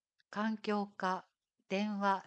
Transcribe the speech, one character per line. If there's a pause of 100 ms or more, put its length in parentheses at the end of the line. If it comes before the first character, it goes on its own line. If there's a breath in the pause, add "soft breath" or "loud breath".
(300)
環
境
課、 (420)
電
話